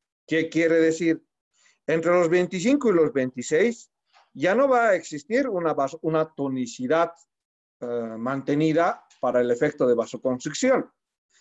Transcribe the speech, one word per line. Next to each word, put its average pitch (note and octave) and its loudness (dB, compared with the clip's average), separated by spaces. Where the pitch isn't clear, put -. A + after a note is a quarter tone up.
¿Qué D#3+ -2
quiere E3 2
decir? D#3+ 0
Entre E3 0
los F3 4
veinticinco F#3 0
y - 4
los E3 4
veintiséis C#3+ -2
ya F3 0
no C4+ 2
va A#3 2
a G3 4
existir G#3+ -4
una E3+ -2
vas-, C#3 -4
una D#3 -2
tonicidad, C3+ -2
eh, B2 -10
mantenida D3 -2
para B2 2
el B2 0
efecto C#3+ 0
de B2 4
vasoconstricción. C3 -2